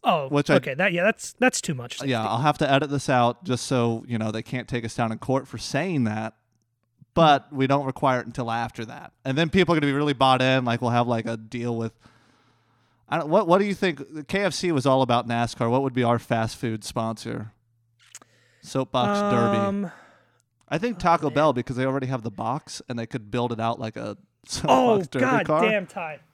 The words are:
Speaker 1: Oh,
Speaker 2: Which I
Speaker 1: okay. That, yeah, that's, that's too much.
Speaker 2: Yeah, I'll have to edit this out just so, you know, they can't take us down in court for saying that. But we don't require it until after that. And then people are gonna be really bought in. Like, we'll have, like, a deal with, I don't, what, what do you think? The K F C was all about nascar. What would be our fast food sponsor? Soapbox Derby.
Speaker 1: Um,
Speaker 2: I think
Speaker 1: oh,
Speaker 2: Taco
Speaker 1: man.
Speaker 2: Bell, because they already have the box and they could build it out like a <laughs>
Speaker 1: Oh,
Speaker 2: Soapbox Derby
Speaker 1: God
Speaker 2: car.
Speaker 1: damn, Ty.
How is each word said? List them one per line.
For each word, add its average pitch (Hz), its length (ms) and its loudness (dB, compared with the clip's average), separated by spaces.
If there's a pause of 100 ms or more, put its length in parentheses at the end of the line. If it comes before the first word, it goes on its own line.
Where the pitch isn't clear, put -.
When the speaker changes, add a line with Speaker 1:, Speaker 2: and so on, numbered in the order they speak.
Speaker 1:
Oh, 156 260 0
Speaker 2:
Which 143 200 0
I 147 80 6
Speaker 1:
okay. - 180 0
That, 175 200 0
yeah, 175 100 0
that's, - 300 -2
that's 247 260 0
too 165 140 -4
much. 120 280 -10
Speaker 2:
Yeah, 120 240 0
I'll 107 120 0
have 147 200 2
to 143 120 2
edit 139 180 2
this 139 220 -2
out 120 340 2
just 127 220 -2
so, 117 420 0
you 120 100 -4
know, 110 140 -2
they 113 100 -6
can't 123 240 -6
take 120 200 -4
us 110 80 -8
down 117 180 -2
in 110 60 -8
court 131 280 -2
for 120 120 -14
saying 147 460 -2
that. 110 300 -4 (800)
But 151 380 4
we 135 140 0
don't 139 180 2
require 131 360 0
it 113 60 -10
until 117 240 -8
after 117 360 -6
that. 117 260 -18 (140)
And 131 100 -2
then 165 140 2
people 180 240 4
are - 40 2
gonna 143 140 2
be 135 40 0
really 147 180 0
bought 131 260 6
in. 131 240 2
Like, 117 160 0
we'll 120 120 0
have, 120 140 2
like, 117 200 -2
a 117 100 -4
deal 117 400 -8
with, 113 160 -6 (1160)
I 156 80 -2
don't, 151 100 -4
what, 185 180 4
what 175 120 6
do 202 80 2
you 202 80 -2
think? 151 400 -4
The 151 100 -10
K 196 160 -2
F 190 140 0
C 175 180 -2
was 139 140 2
all 135 160 6
about 120 260 0
nascar. 117 420 -2
What 131 120 2
would 135 100 -2
be 123 100 0
our 120 160 4
fast 113 380 -2
food 110 260 -6
sponsor? 113 680 -8 (1120)
Soapbox 139 580 -2
Derby. 202 380 2
Speaker 1:
Um, 202 340 -2 (760)
Speaker 2:
I 143 100 -2
think 220 180 -4
Speaker 1:
oh, 175 40 -12
Speaker 2:
Taco 170 260 2
Speaker 1:
man. 127 80 -2
Speaker 2:
Bell, 147 180 4
because 120 240 -4
they 127 80 -2
already 135 220 -2
have 127 160 -4
the 110 80 -6
box 113 580 -8
and 117 100 -6
they 113 80 -6
could 104 240 -10
build 120 220 -2
it 110 80 -8
out 117 180 -2
like 110 180 -8
a 110 200 -10 (160)
<laughs> - 340 -8
Speaker 1:
Oh, 247 360 6
Speaker 2:
Soapbox 151 60 -8
Derby 254 180 0
Speaker 1:
God 233 200 2
Speaker 2:
car. 208 140 2 (100)
Speaker 1:
damn, 202 160 -2
Ty. 160 340 -12 (140)